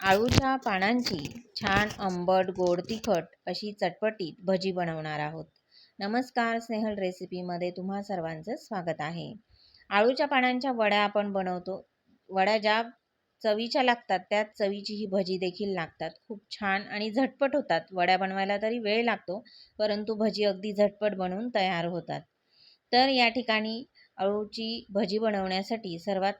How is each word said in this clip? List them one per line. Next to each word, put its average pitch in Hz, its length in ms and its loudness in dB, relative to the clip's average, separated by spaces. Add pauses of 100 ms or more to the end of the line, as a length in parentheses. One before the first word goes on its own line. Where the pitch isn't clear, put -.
अळूच्या 240 520 6
पानांची 214 1000 0
छान 202 320 2 (100)
आंबट, 185 520 2
गोड, 180 400 0
तिखट 220 340 0 (220)
अशी 202 260 -6
चटपटीत 196 640 -4 (120)
भजी 190 260 0
बनवणार 160 480 -4
आहोत. 156 260 -6 (540)
नमस्कार, 226 600 -2
स्नेहल 214 380 -4
रेसिपीमध्ये 180 720 -4
तुम्हा 190 300 -6
सर्वांचं 170 540 -6
स्वागत 170 440 -6
आहे. 156 340 -6 (560)
अळूच्या 240 360 4
पानांच्या 254 460 2
वड्या 208 280 2
आपण 208 320 2
बनवतो. 185 580 -4 (400)
वड्या 190 280 4
ज्या 214 260 2 (600)
चवीच्या 233 400 2
लागतात, 240 360 2
त्याच 214 380 -2
चवीची 202 360 -2
ही 208 120 -6
भजी 190 320 0
देखील 185 320 -2
लागतात. 165 420 -6 (160)
खूप 208 240 -12
छान 196 300 -2
आणि 208 300 -6
झटपट 269 440 0
होतात. 165 260 2 (100)
वड्या 180 260 4
बनवायला 196 440 0
तरी 226 180 0
वेळ 220 240 0
लागतो, 208 420 -4 (340)
परंतु 214 340 0
भजी 208 300 0
अगदी 202 300 0
झटपट 208 420 2
बनवून 190 400 -4
तयार 185 300 2
होतात. 165 360 -6 (680)
तर 254 180 6
या 247 180 4
ठिकाणी 226 560 -2 (340)
अळूची 214 720 -4
भजी 202 300 0
बनवण्यासाठी 196 800 -2
सर्वात 196 400 0